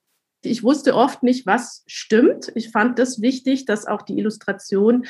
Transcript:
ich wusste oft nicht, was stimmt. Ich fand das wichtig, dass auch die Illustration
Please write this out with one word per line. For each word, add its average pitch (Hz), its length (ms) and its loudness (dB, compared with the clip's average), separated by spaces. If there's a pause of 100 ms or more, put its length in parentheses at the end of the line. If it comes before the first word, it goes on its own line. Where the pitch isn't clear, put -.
(420)
ich - 200 -4
wusste 269 320 2
oft 269 300 2
nicht, 247 220 0
was 220 400 -2
stimmt. - 680 0
Ich 226 160 -8
fand 240 280 0
das 254 220 -2
wichtig, 262 460 -2
dass 208 200 -4
auch 208 160 -6
die 196 160 -8
Illustration 208 920 0